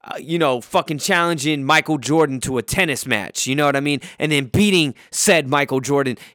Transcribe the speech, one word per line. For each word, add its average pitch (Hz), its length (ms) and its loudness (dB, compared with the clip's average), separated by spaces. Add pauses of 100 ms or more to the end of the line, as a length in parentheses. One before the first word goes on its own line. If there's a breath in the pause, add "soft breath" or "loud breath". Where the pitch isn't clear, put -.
uh, - 160 -10
you 147 180 -6
know, 135 220 0
fucking 165 380 -4
challenging 156 640 0
Michael 156 340 2
Jordan 135 440 2
to 131 160 -4
a 117 40 -2
tennis 147 460 -2
match, 107 400 -2
you 135 80 0
know 147 100 2
what 139 120 2
I - 20 0
mean? 143 220 -2 (180 loud breath)
And 151 140 0
then 139 140 0
beating 175 480 2 (160 loud breath)
said 160 360 2
Michael 139 320 0
Jordan 131 380 0 (180 loud breath)